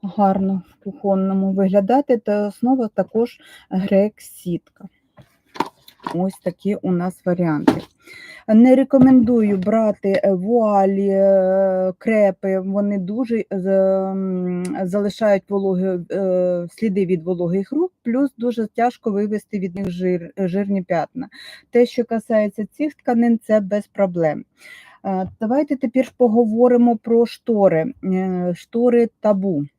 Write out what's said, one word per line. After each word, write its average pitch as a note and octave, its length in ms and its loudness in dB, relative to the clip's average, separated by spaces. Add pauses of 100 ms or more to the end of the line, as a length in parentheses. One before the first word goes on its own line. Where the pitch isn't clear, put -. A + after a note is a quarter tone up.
гарно G3 680 0
в - 140 -20
кухонному F#3+ 680 -2
виглядати, G3 640 2
та G#3 300 -2
основа A#3+ 420 -2
також A3 500 -4 (320)
грек-сітка. F#3+ 1120 -4 (1300)
Ось F#3 300 -4
такі G3 300 -4
у F#3 180 -4
нас F3+ 320 -4
варіанти. F3 580 -2 (640)
Не A#3+ 280 8
рекомендую B3 800 4
брати, G#3 680 0
е, G3 80 2
вуалі, G3 760 0
е, F#3+ 920 2
крепи, G3 640 0
вони G3+ 380 -2
дуже, A3 520 -4
е, G3+ 60 -6
м, F#3+ 1080 -2 (180)
залишають G3+ 680 0
вологи, F#3+ 520 -2 (120)
е, F3+ 580 0
сліди G3 360 -2
від E3+ 160 -2
вологих F3 500 -4
рук, E4 200 -2 (100)
плюс C4 360 -2
дуже A3+ 280 -4
тяжко A#3 440 -4
вивести G#3 480 -4
від F3+ 160 -6
них F#3+ 160 -6
жир, F3+ 460 -4
жирні G3 460 -2
п'ятна. - 460 -6 (420)
Те, A#3+ 160 4
що A#3+ 180 -4
касається G#3+ 640 -2
цих D4 280 -6
тканин, A#3 480 0
це G#3+ 180 2
без G3+ 260 -4
проблем. F3 580 -2 (600)
Е, F#3+ 240 -4 (120)
давайте C4+ 360 -2
тепер C4 400 -2
поговоримо A#3+ 800 4
про A#3 300 0
штори. F#3+ 680 0 (100)
Е, F#3 520 -2
штори A#3 520 0 (120)
табу. F#3+ 440 0 (140)